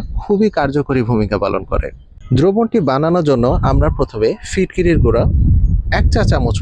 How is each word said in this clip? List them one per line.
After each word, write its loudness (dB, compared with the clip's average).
খুবই 0
কার্যকরী -2
ভূমিকা 0
পালন -2
করে। -4
দ্রবণটি 2
বানানোর 0
জন্য 2
আমরা 2
প্রথমে -2
ফিটকিরির 0
গুঁড়া 2
এক 0
চা 2
চামচ 0